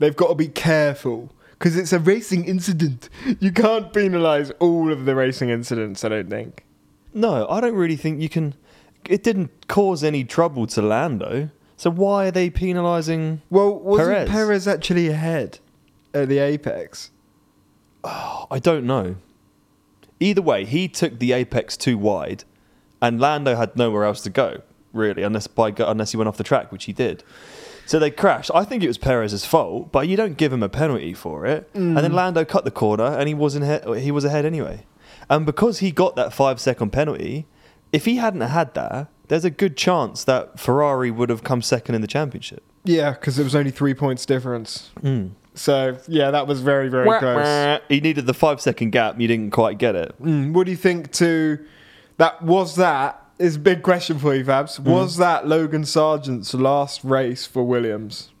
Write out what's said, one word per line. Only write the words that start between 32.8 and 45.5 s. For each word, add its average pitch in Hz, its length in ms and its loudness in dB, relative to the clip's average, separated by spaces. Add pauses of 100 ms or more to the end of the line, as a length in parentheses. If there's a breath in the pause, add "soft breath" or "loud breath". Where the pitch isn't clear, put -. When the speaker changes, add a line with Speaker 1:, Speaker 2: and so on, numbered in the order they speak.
Speaker 2:
and 143 240 -2
he 151 60 -4
was 147 200 -2
in 143 80 -4
he-, 143 380 -2
he 135 100 -2
was 143 140 0
ahead 147 220 0
anyway. 151 400 -6 (420 loud breath)
And 156 160 2
because 196 360 0
he 190 100 0
got 180 260 2
that 123 160 0
five-second 127 580 0
penalty, 147 560 -4 (460 soft breath)
if 151 120 0
he 233 120 2
hadn't 214 260 -2
had 135 320 0
that, 123 340 -6 (200)
there's 160 160 0
a 180 60 0
good 170 260 0
chance 151 480 0
that - 360 0
Ferrari 131 500 2
would 117 200 0
have 117 120 -4
come 123 200 -2
second 120 320 -2
in 110 80 -2
the 107 40 -4
championship. - 560 -6 (220)
Speaker 1:
Yeah, 156 300 2
'cause 131 240 -4
it 147 60 2
was 135 120 -2
only 143 140 0
three 139 240 0
points 131 320 -4
difference. 123 640 -4 (120)
Speaker 2:
Mm. 123 280 -2 (240)